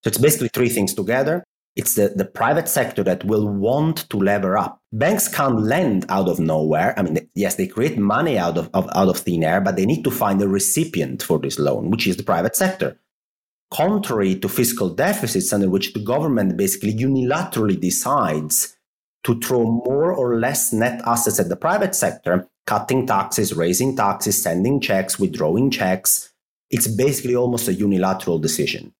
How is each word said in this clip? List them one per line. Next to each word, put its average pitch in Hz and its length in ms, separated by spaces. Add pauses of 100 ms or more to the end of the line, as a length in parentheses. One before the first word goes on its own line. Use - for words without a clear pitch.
So 117 60
it's 104 100
basically 131 340
three 123 160
things 104 240
together. 135 500 (320)
It's - 200
the, 101 200
the 95 100
private 151 440
sector 117 340
that 92 220
will 107 220
want 127 600
to 110 80
lever 98 400
up. - 220 (140)
Banks 160 340
can't 131 340
lend 113 480
out 95 200
of 85 100
nowhere. 78 580
I 104 40
mean, 80 340
yes, 92 200
they 95 120
create 135 300
money 113 400
out 85 200
of, 82 160
of, 92 220
out 95 140
of 90 80
thin 85 260
air, 85 180
but 95 140
they 95 100
need 160 180
to 131 80
find 98 300
a 101 60
recipient 95 760
for 78 160
this - 200
loan, 71 320
which 113 160
is 92 100
the - 60
private 87 320
sector. - 440 (720)
Contrary 143 680
to - 80
fiscal 113 420
deficits 131 600
under 101 180
which 95 240
the - 60
government 113 560
basically 98 380
unilaterally 127 840
decides 80 1000 (480)
to 117 160
throw 117 240
more 127 480
or 123 260
less 127 320
net 117 340
assets 117 320
at 87 120
the 90 60
private 190 380
sector, - 540 (180)
cutting 127 400
taxes, 98 480
raising 92 400
taxes, 101 480
sending 101 380
checks, 95 400
withdrawing 95 500
checks, - 640 (380)
it's 113 160
basically 123 480
almost 123 320
a 98 60
unilateral 92 680
decision. - 600